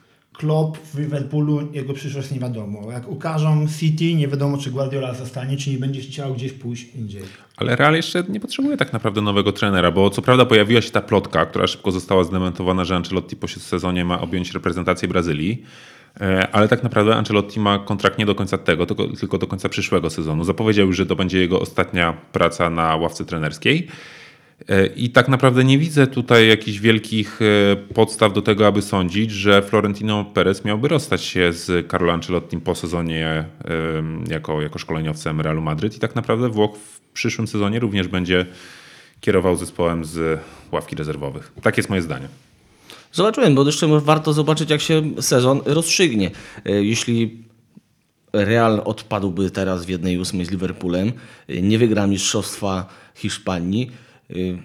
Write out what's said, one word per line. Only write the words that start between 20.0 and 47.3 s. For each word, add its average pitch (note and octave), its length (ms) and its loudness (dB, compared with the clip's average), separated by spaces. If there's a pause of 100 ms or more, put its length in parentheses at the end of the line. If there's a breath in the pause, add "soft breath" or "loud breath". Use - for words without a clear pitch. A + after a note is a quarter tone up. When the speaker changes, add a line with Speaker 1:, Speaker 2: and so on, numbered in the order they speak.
Speaker 2:
sezonu. D#2 340 -4
Zapowiedział G2+ 420 2
już, F#2 100 0
że F#2 100 0
to F2 100 -2
będzie F#2 220 0
jego F2+ 220 2
ostatnia F2 520 -2 (200)
praca E2+ 380 2
na E2 260 0
ławce D#2+ 280 -2
trenerskiej. E2+ 640 -2 (800 loud breath)
E, G2 180 4
i A#2+ 240 -4
tak A#2+ 180 6
naprawdę B2+ 360 4
nie C3+ 140 6
widzę D3+ 280 4
tutaj A#2+ 420 6
jakichś G#2+ 300 2
wielkich, A2 640 0 (320)
e, G2 40 2 (180)
podstaw G#2+ 380 4
do G2 100 0
tego, G#2 240 4
aby G2+ 160 4
sądzić, G2 480 0
że G2+ 320 6
Florentino G#2 640 0
Perez G2 400 0
miałby G#2+ 240 0
rozstać D3+ 360 -2
się F2 280 2
z E2+ 380 -2
Carlo F2+ 220 2
Ancelottim E2+ 480 -4
po E2+ 140 -2
sezonie, D#2+ 720 -4 (500)
em, D#2+ 360 -6
jako, D#2 320 -4
jako D2+ 160 -8
szkoleniowcem D#2 600 -6
Realu D#2 220 -2
Madryt. D#2 340 -4
I - 40 -18
tak - 140 -6
naprawdę A#2 340 -2
Włoch G#2+ 300 0
w - 220 -20 (120)
przyszłym A2+ 340 -4
sezonie G#2+ 340 -2
również G2 280 -2
będzie F2+ 380 2 (760 loud breath)
kierował F#2 360 2
zespołem E2+ 480 -2
z D#2+ 360 -4 (320 loud breath)
ławki D#2+ 240 -6
rezerwowych. C#2+ 560 -8 (100)
Tak - 140 2
jest A2+ 140 0
moje F#2+ 120 0
zdanie. C#2+ 260 -8 (840 loud breath)
Speaker 3:
Zobaczyłem, G#3 420 4
bo C#3 100 6
jeszcze D3+ 360 4
warto D#3 320 2
zobaczyć, D3+ 380 0
jak D3 100 2
się D#3+ 220 2 (180)
sezon C3 440 4
rozstrzygnie. C#3+ 640 2 (340 loud breath)
E, F#2+ 80 0 (120)
jeśli A2+ 600 -2 (880)